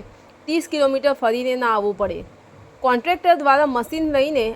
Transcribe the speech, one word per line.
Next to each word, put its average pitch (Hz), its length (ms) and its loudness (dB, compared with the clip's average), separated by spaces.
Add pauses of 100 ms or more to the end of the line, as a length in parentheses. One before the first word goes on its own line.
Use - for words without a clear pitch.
(460)
ત્રીસ 320 220 -2
કિલોમીટર 277 460 0
ફરીને 247 420 -2
ના 247 200 0
આવવું 202 220 -2
પડે. 180 260 -4 (580)
કોન્ટ્રાક્ટર 320 540 2
દ્વારા 285 300 4
મશીન 277 480 -4
લઈને 269 420 0